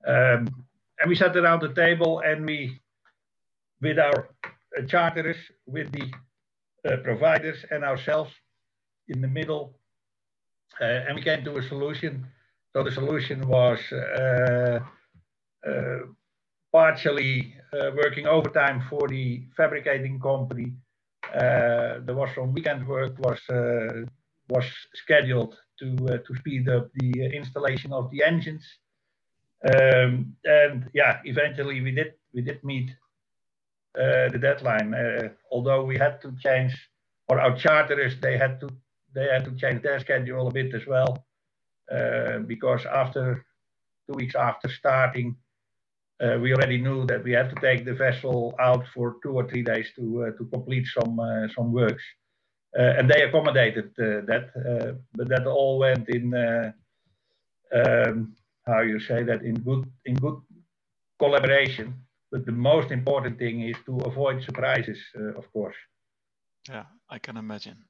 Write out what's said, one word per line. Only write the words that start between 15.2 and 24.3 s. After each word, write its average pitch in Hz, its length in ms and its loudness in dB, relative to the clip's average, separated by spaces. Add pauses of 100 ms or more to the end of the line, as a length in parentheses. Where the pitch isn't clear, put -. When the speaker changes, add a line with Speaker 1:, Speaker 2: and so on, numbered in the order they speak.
Speaker 1:
uh, 65 300 -4 (760)
partially, 143 840 4 (200)
uh, 139 200 -2
working 147 320 0
overtime 147 640 2
for 143 180 -2
the 127 360 -4 (120)
fabricating 139 640 -2
company. 131 540 -4 (640)
Uh, 120 720 2
there 123 80 -6
was 131 200 -2
some 131 200 -2
weekend 139 340 -4
work 131 300 -4
was, 127 200 -2 (120)
uh, 120 560 -2 (420)